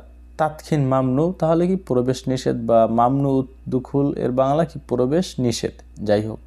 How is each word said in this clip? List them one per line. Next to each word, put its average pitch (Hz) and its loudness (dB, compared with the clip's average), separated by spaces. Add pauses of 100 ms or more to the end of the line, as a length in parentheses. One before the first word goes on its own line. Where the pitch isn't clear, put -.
(360)
তাৎক্ষীন 151 -2
মামনু, 131 0
তাহলে 170 0
কি 190 0
প্রবেশ 127 0 (100)
নিষেধ 131 -2
বা 113 4
মামনু 123 2
উদ্দুখুল, 135 -2 (100)
এর 127 -2
বাংলা 135 2
কি - -8 (100)
প্রবেশ 131 0 (120)
নিষেধ। - -4
যাই 104 2
হোক, 110 -8